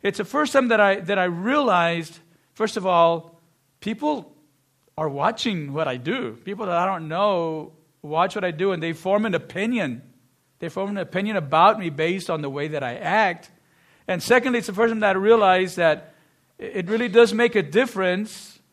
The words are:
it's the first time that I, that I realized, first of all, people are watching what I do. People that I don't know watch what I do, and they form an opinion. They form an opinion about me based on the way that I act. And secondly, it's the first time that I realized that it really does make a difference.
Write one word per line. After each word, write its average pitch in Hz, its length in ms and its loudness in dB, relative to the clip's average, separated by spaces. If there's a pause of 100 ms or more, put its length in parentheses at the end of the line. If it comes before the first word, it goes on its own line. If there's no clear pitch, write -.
it's 202 160 -2
the 208 40 -4
first 285 300 -2
time 262 140 2
that 226 120 2
I, 196 200 4
that 190 180 -4
I 185 60 0
realized, 175 960 0 (340)
first 220 240 -4
of 185 80 -6
all, 170 560 2 (380)
people 262 560 -6 (600)
are 156 140 -4
watching 147 640 -4
what 151 140 -2
I 127 100 -4
do. 123 480 -6
People 202 220 -8
that 175 100 -2
I 175 80 2
don't 175 220 -6
know 170 680 -2 (300)
watch 160 320 0
what 190 100 -4
I 175 60 -2
do, 185 200 -2
and 165 120 -4
they 165 100 -4
form 202 320 0
an 202 80 -2
opinion. 165 680 -4 (560)
They - 100 -8
form 196 220 -6
an 202 80 -6
opinion 196 380 -4
about 170 420 4
me 170 100 -6
based 170 400 -4
on 156 140 -4
the 139 80 -6
way 143 160 -6
that 151 160 -6
I 123 140 -8
act. 185 520 0 (580)
And 180 140 -2
secondly, 247 380 2
it's - 80 -6
the 202 60 -8
first 226 180 2
time 220 80 -4
that 196 160 2
I 190 40 0
realized 190 580 4
that 160 320 2 (480)
it 180 300 -8
really 226 220 -2
does 226 240 8
make 233 220 2
a 190 80 4
difference. 190 960 -2 (140)